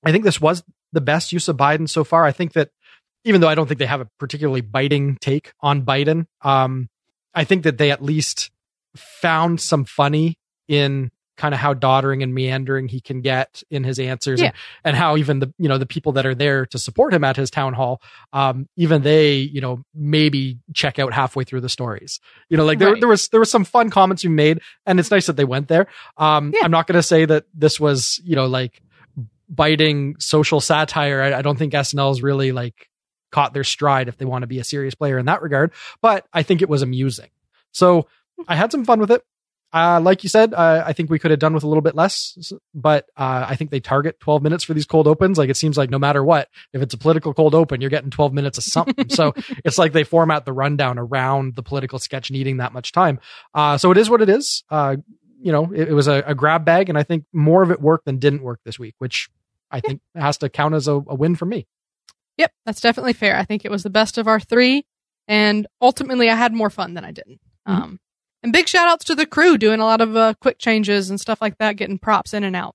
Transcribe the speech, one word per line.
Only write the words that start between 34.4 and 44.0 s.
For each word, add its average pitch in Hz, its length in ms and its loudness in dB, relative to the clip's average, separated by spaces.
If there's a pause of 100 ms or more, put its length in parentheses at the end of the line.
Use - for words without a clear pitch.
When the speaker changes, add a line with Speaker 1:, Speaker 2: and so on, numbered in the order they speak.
Speaker 1:
be 127 120 -8
a 117 40 -10
serious 139 320 -8
player 139 220 -2
in 123 80 -2
that 160 160 0
regard, 147 300 0 (300)
but 214 320 2
I 165 100 0
think 175 180 2
it 185 80 0
was 143 120 0
amusing. 127 480 -4 (420)
So 180 360 4 (400)
I 175 80 0
had 208 160 0
some 269 140 -4
fun 226 140 4
with 214 120 2
it. 247 120 2 (500)
Uh, 170 280 4
like 190 220 4
you 196 60 -6
said, 220 240 4
uh, 165 320 4
I 160 60 -6
think 156 180 -4
we 160 80 0
could 156 140 0
have 147 80 2
done 156 140 2
with 151 100 -2
a 151 40 -4
little 156 140 2
bit 135 140 0
less, - 420 -2
s-, 170 140 -18 (240)
but, 151 300 2 (100)
uh, 131 320 -4
I 135 80 -4
think 147 160 -8
they 143 80 -4
target 143 400 -2